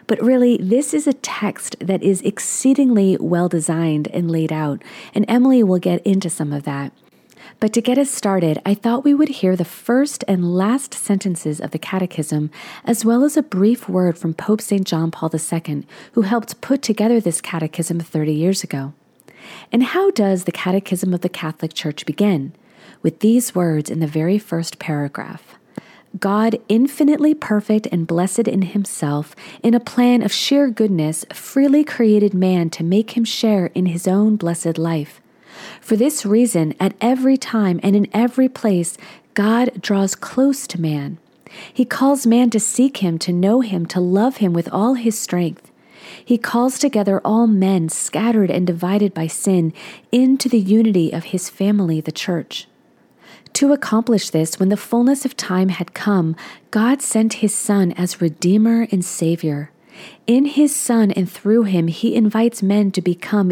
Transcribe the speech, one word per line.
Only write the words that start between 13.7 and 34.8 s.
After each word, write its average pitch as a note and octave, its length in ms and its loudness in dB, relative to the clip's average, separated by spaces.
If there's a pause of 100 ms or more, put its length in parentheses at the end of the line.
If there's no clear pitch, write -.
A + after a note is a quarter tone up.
word F3+ 300 0
from E3 160 -4
Pope G#3+ 280 -2
Saint G3 260 -2
John E3 240 -2
Paul D#3+ 180 -6
the D#3+ 100 -4
Second, D#3 460 -6 (280)
who A#3 80 2
helped A3 400 -4
put C#4 200 -2
together A3+ 380 2
this F3 220 -2
catechism E3 580 -6
thirty D#3 340 -2
years F3 300 0
ago. C#3 300 -8 (800)
And A#3+ 120 2
how F#4+ 280 0
does G3 340 0
the F3 60 -2
Catechism F#3 640 -2
of E3+ 80 -2
the F3 80 -2
Catholic D#3+ 440 -8
Church - 320 -8
begin? D3+ 480 -2 (480)
With D#3+ 180 -2
these A#3 340 2
words D#3+ 360 0
in D#3+ 100 -6
the D#3+ 80 0
very D#3+ 320 0
first - 400 -6
paragraph. - 760 -8 (640)
"God, G#3+ 380 2 (100)
infinitely C#4+ 640 2
perfect G#3+ 580 0
and E3 160 -2
blessed F#3 400 0
in F#3+ 160 2
himself, D3+ 720 -4 (260)
in A3+ 120 4
a A#3+ 60 4
plan B3 420 2
of G#3+ 120 -2
sheer C#4 360 2
goodness, F3 640 0
freely C#4+ 500 2
created G#3+ 500 2
man F3+ 380 2
to - 120 -8
make G3+ 280 0
him A#3 120 0
share G#3+ 440 0
in F#3 200 -2
his F3 200 -4
own G#3 280 2
blessed E3+ 420 -2
life. D#3+ 440 -4 (580)